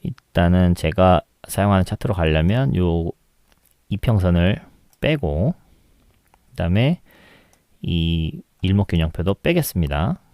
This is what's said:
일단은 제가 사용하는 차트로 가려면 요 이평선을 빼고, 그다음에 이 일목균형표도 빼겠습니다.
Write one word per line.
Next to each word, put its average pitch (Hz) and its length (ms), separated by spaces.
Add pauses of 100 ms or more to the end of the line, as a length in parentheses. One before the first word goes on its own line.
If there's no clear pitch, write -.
일단은 87 720
제가 90 460 (260)
사용하는 98 380
차트로 - 280
가려면 87 640
요 85 340 (800)
이평선을 92 720 (380)
빼고, 110 560 (960)
그다음에 107 520 (800)
이 82 600 (200)
일목균형표도 90 760
빼겠습니다. 92 840 (140)